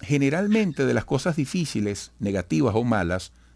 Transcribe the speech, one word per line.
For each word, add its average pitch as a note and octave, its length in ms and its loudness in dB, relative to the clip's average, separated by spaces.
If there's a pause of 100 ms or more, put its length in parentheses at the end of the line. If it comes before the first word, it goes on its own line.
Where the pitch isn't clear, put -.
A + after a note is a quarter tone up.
generalmente D#3 840 2
de B2 80 2
las A#2 100 0
cosas C#3+ 300 -2
difíciles, C3 840 -2
negativas G#2 560 0
o A#2 80 2
malas, F#2 480 0 (240)